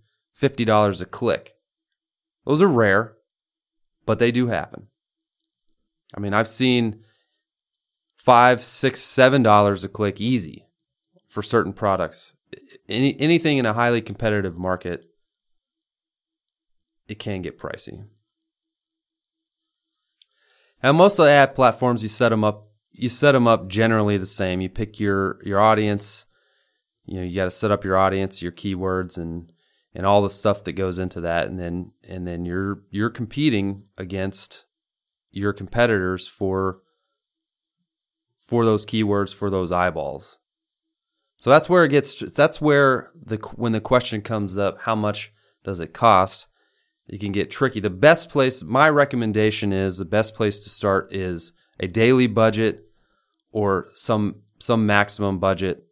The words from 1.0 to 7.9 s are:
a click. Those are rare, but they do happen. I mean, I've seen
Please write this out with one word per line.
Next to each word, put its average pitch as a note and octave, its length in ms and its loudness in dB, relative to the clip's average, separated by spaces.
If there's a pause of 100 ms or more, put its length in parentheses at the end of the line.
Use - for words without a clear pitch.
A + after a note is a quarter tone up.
a - 40 -12
click. - 480 -6 (920)
Those D3+ 160 2
are G3+ 40 6
rare, A2+ 500 2 (920)
but A2 120 0
they A#2+ 140 2
do B2 140 0
happen. F#2 420 -8 (1300)
I G2+ 60 -12
mean, G2+ 140 -4
I've A2 140 0
seen A#2+ 560 0 (1120)